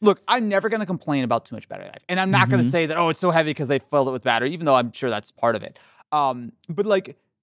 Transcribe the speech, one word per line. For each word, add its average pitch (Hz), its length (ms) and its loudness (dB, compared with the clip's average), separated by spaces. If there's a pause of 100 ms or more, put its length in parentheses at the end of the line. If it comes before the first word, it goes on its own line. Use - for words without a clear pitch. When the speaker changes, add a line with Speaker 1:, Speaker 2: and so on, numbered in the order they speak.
Speaker 1:
Look, 208 260 2
I'm 226 220 0
never 196 180 0
gonna 214 200 -4
complain 147 360 -4
about 117 220 -2
too - 100 -16
much 104 140 -16
battery 95 200 -14
life. - 200 -20
And 180 100 -2
I'm 190 120 0
not 190 180 4
gonna 123 140 4
Speaker 2:
Mm-hmm. 120 80 2
Speaker 1:
say 165 160 2
that, 156 100 -4
"Oh, 170 120 2
it's 160 100 -2
so 185 100 2
heavy 160 240 2
'cause 143 140 -6
they 139 100 2
filled 135 300 0
it 135 40 -2
with 127 120 -8
battery," 123 280 0
even 165 140 -8
though 139 80 4
I'm 120 180 2
sure 127 200 -4
that's 104 200 -6
part 117 240 0
of 98 60 -6
it. - 160 -16 (340)
Um, 131 420 -2 (160)
but, 196 180 -2
like, 190 320 -2 (240)